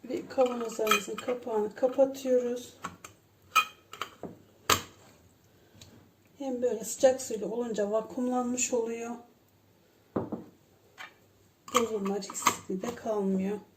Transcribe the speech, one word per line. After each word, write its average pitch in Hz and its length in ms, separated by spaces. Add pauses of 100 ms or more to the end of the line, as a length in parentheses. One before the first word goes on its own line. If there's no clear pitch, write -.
Ve - 180
kavanozlarımızın 220 880
kapağını 220 600
kapatıyoruz. 254 960 (3750)
Hem 254 240
böyle 226 220
sıcak 262 380
suyla 202 260
olunca 214 440
vakumlanmış 247 840
oluyor. 233 420 (2500)
Bozulma 208 440
riski - 640
de 233 140
kalmıyor. 196 600 (200)